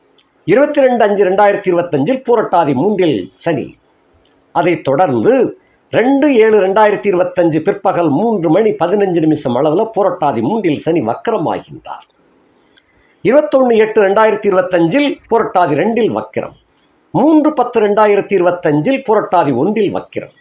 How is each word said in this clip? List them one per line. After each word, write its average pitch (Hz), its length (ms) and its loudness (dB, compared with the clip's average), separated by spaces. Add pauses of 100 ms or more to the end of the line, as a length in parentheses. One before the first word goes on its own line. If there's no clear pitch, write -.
(440)
இருபத்தி 285 360 2
ரெண்டு 247 240 2
அஞ்சு 202 200 2
ரெண்டாயிரத்தி 196 440 0
இருபத்தஞ்சில் 175 600 -2
பூரட்டாதி 175 460 0
மூன்றில் 151 580 -2
சனி. 139 440 -8 (760)
அதைத் 170 320 -2
தொடர்ந்து, 160 760 0 (320)
ரெண்டு 269 440 2
ஏழு 214 320 4
ரெண்டாயிரத்தி 208 400 0
இருபத்தஞ்சு 175 540 0
பிற்பகல் 175 500 -2
மூன்று 175 400 -2
மணி 208 200 2
பதினஞ்சு 180 480 -2
நிமிஷம் 151 380 0
அளவுல 156 400 0
புரட்டாதி 170 440 -2
மூன்றில் 165 380 -2
சனி 165 220 -2
வக்கரமாகின்றார். 113 1080 -6 (1160)
இருபத்தொன்னு 262 540 2
எட்டு 214 260 2
ரெண்டாயிரத்தி 208 440 2
இருபத்தஞ்சில் 185 720 0 (140)
புரட்டாதி 185 440 0
ரெண்டில் 214 360 0
வக்கரம், - 440 -8 (580)
மூன்று 302 400 2
பத்து 240 280 -2
ரெண்டாயிரத்தி 208 520 2
இருபத்தஞ்சில் 175 760 0
புரட்டாதி 170 480 0
ஒன்றில் 196 340 -2
வக்கிரம், - 400 -10 (100)